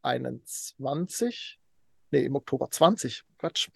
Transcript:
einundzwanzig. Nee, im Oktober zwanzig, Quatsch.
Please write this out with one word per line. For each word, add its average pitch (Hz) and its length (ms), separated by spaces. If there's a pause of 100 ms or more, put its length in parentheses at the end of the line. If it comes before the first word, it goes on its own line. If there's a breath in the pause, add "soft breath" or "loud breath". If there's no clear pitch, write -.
einundzwanzig. 135 1600 (540)
Nee, 135 120
im 135 120
Oktober - 340
zwanzig, 165 540 (140)
Quatsch. - 380